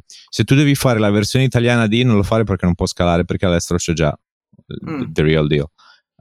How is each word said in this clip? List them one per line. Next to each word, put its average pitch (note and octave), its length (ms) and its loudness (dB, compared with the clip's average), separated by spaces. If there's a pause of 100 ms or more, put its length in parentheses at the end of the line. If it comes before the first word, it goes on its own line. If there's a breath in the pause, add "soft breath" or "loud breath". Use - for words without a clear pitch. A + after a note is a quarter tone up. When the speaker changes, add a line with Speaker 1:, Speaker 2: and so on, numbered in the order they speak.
Speaker 1:
se - 380 -6
tu C3+ 100 2
devi C#3+ 220 4
fare B2 240 0
la G#2+ 100 2
versione G#2+ 360 0
italiana A#2+ 420 0
di, A#2 160 2
non A#2 140 4
lo G2+ 60 2
fare A2+ 200 0
perché F#2+ 220 -2
non F2 100 2
può F#2+ 100 -4
scalare, F2 400 0
perché G2 220 -4
all'estero E2+ 320 -2
c'è - 140 -4
già, D2+ 180 0 (560)
eh, - 240 -12
Speaker 2:
Mm. D4 200 -8
Speaker 1:
the D#2+ 120 -2
real D#2 240 2
deal. D2 200 -2 (540 soft breath)